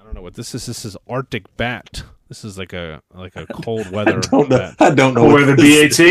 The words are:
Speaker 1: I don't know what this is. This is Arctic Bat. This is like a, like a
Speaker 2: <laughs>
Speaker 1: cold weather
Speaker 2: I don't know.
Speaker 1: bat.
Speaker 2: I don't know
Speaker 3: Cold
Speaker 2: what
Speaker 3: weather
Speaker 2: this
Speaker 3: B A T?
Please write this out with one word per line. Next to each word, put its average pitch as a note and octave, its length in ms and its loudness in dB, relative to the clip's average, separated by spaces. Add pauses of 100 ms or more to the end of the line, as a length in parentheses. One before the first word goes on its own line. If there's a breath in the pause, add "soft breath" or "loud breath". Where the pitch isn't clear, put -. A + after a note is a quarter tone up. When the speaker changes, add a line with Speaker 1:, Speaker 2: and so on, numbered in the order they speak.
Speaker 1:
I G2 40 -20
don't A2 100 -18
know G#2 80 -16
what F2+ 120 -18
this A#2+ 200 -14
is. A#2 120 -12
This A#2+ 180 -12
is G2+ 120 -14 (120)
Arctic B2 480 -10
Bat. - 480 -10 (240)
This - 160 -18
is G2 120 -16
like F#2+ 160 -14
a, E2 300 -12 (100)
like F2+ 240 -20
a D#2+ 100 -14
Speaker 2:
<laughs> - 60 -16 (100)
Speaker 1:
cold A2 280 -6
weather G2 280 -2
Speaker 2:
I - 20 -4
don't B2+ 280 0
know. B2+ 100 2
Speaker 1:
bat. F#2 200 -8
Speaker 2:
I - 160 0
don't C3 200 2
know A#2 80 2
Speaker 3:
Cold C#3+ 100 6
Speaker 2:
what C#3+ 80 6
Speaker 3:
weather C#3 160 2
Speaker 2:
this D3 80 6
Speaker 3:
B D3+ 200 8
A C#3+ 40 2
T? E3+ 220 4